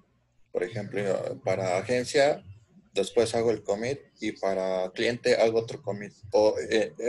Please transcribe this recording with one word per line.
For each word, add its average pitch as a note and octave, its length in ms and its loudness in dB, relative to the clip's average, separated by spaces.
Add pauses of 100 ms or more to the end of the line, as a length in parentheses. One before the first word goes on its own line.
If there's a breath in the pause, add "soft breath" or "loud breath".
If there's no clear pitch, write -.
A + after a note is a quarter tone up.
(540)
Por - 100 -4
ejemplo, G2 800 -4
para F#2+ 340 0
agencia, B2 680 2 (500)
después A2 400 2
hago A#2 160 2
el G#2+ 140 0
commit A2+ 360 -2 (220)
y G#2+ 120 -2
para F#2+ 580 -2
cliente A#2+ 440 0
hago A2+ 240 4
otro A2+ 220 -4
commit. G2+ 320 -10 (180)
O, G#2+ 240 6 (140)
eh, G#2+ 240 0 (160)